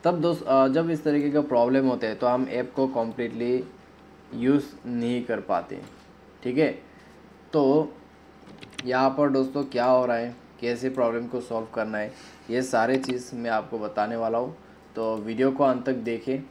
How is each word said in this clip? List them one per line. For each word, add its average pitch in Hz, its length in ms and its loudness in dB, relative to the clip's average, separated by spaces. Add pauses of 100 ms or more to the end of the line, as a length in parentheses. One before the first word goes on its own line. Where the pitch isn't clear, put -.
तब 170 180 2
दोस्त, 165 260 0
आ, 135 200 6
जब 165 220 2
इस 156 140 -2
तरीके 147 280 2
का 147 120 2
problem 131 440 4
होता 117 200 0
है 107 80 -2
तो 123 120 0
हम 127 220 2
ऐप 123 260 -4
को 135 140 2
completely 117 760 -2 (720)
use 135 300 2 (200)
नहीं 120 380 -2
कर 110 180 -2
पाते, 92 380 -4 (640)
ठीक 123 140 -2
है। 147 120 4 (840)
तो 151 380 4 (920)
यहाँ 131 240 4
पर 143 200 2
दोस्तों 135 360 0
क्या 123 200 0
हो 127 200 6
रहा 120 120 0
है, 120 160 -6 (280)
कैसे 120 300 -2
problem 120 360 0
को 120 140 -6
solve 113 340 -6
करना 107 220 -4
है, 107 140 -4 (380)
ये 120 140 0
सारे 127 360 2
चीज़ 127 360 -6
मैं 117 160 -4
आपको 110 280 -2
बताने 107 360 -4
वाला 113 220 -2
हूँ। 127 180 -4 (400)
तो 113 220 -2
video 113 340 0
को 135 120 0
अंत 127 220 2
तक 131 100 0 (100)
देखें 120 340 -4 (120)